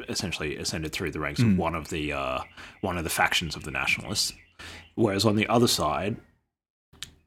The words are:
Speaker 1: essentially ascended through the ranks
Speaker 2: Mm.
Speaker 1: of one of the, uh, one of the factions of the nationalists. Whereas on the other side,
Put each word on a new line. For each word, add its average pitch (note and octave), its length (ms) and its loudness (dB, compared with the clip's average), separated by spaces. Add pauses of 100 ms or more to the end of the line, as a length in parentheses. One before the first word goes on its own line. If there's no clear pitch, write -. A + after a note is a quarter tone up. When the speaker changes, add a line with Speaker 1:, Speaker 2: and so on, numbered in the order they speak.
Speaker 1:
essentially E2 480 -4
ascended D#2+ 360 -4
through E2+ 180 -4
the D#2+ 100 -6
ranks D2 200 -2
Speaker 2:
Mm. A2+ 120 6
Speaker 1:
of F2+ 60 6
one E2 160 0
of D#2 160 -6
the, D2+ 220 -2
uh, C2 280 -2 (400)
one F2+ 180 -2
of D#2+ 60 -2
the D#2+ 60 -2
factions - 460 2
of D2 80 -12
the C#2 60 -8
nationalists. - 600 -2 (640)
Whereas G2+ 300 2
on G#2 120 4
the G#2+ 120 4
other A#2 200 6
side, E2+ 480 0 (1120)